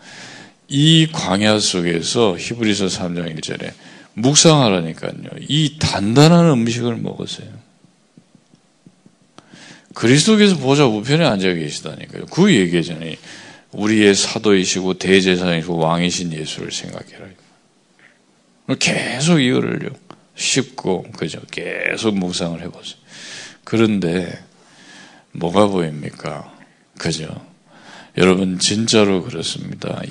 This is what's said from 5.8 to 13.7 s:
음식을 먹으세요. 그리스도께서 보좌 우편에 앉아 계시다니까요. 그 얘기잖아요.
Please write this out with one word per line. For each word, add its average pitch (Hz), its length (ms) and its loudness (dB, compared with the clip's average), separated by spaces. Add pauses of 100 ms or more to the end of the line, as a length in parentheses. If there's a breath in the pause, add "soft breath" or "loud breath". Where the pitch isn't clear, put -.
음식을 117 480 0
먹으세요. 98 520 -10 (2500 loud breath)
그리스도께서 190 640 4
보좌 139 300 4
우편에 123 380 0
앉아 95 280 0
계시다니까요. 80 760 -8
그 190 260 2
얘기잖아요. 85 640 0 (560 loud breath)